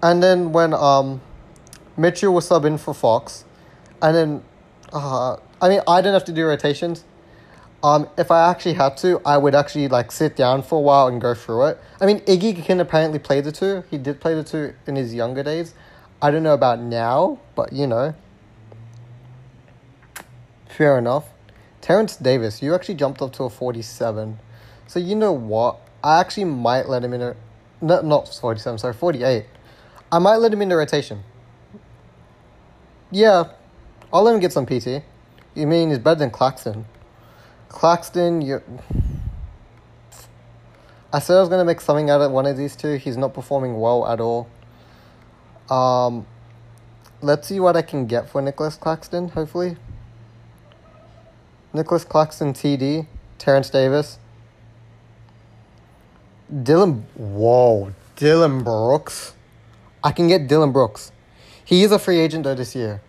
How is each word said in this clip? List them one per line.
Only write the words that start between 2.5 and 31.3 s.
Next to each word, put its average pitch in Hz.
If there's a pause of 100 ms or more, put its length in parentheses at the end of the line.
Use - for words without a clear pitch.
in 151
for 151
Fox, - (560)
and 160
then, 151 (480)
uh, 131 (240)
I 185
mean, 196
I 175
don't 196
have 190
to 175
do 160
rotations. 151 (800)
Um, 151
if 170
I 165
actually 175
had 139
to, 180
I 143
would 143
actually, 143
like, 123
sit 156
down 131
for 160
a -
while 139
and 123
go 120
through 117
it. - (180)
I 196
mean, 202
Iggy 185
can 185
apparently 160
play 139
the 147
two. 190
He 156
did 139
play 165
the 156
two 151 (140)
in 143
his 123
younger 123
days. 160 (480)
I 147
don't 160
know 156
about 123
now, 120 (160)
but, -
you 139
know. 131 (2500)
Fair 143
enough. 123 (560)
Terrence 202
Davis, 123
you 143
actually 185
jumped 139
up 131
to -
a 127
forty-seven. 113 (480)
So -
you 180
know 214
what? 113 (200)
I 165
actually 190
might 127
let 127
him 123
in 123
a... 120 (460)
No, 170
not 151
forty-seven, 117
sorry, 123
forty-eight. 127 (640)
I 170
might 202
let 226
him 202
in 196
the 180
rotation. 147 (1900)